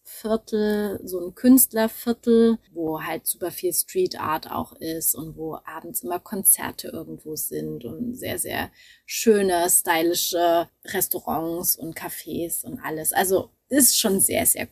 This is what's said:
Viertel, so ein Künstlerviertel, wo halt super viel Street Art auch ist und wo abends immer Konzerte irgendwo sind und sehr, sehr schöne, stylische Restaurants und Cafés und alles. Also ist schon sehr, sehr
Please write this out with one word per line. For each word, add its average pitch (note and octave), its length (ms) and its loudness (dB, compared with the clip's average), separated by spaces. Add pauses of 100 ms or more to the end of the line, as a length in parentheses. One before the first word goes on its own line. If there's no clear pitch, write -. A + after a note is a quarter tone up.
Viertel, G#3+ 1040 -2
so F#3 200 -6
ein F#3 120 -10
Künstlerviertel, A3+ 1200 4 (140)
wo D#3+ 300 -4
halt E3 240 -6
super - 260 -6
viel F3+ 200 -4
Street - 480 -2
Art D#3 300 -4
auch - 220 -6
ist D#3+ 420 -4
und D#3 220 -10
wo D#3 280 -8
abends E3 380 -10
immer F3 160 -6
Konzerte - 680 -2
irgendwo D#3 480 -10
sind D#3 480 -6
und - 320 -6
sehr, - 240 -6
sehr - 300 -6 (360)
schöne, F#3+ 640 4
stylische E3+ 960 4 (160)
Restaurants - 920 -2
und E3 200 -10
Cafés - 680 -6
und - 160 -12
alles. D#3 320 -4
Also F#3+ 380 2 (180)
ist C4 300 6
schon G3 220 2
sehr, - 260 2
sehr - 260 0